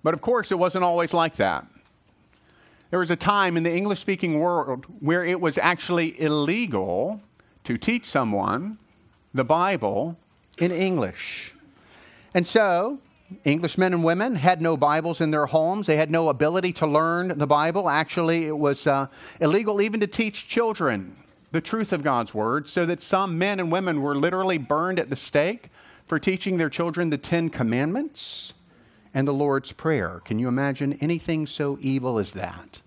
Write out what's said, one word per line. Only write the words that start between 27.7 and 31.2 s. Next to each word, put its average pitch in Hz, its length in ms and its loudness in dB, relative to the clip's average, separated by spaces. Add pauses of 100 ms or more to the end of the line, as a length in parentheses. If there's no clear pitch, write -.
and 135 120 2
the 143 60 0
Lord's 139 400 0
Prayer. 92 520 -2
Can 107 140 -2
you 127 100 0
imagine 139 520 -2
anything 156 460 -2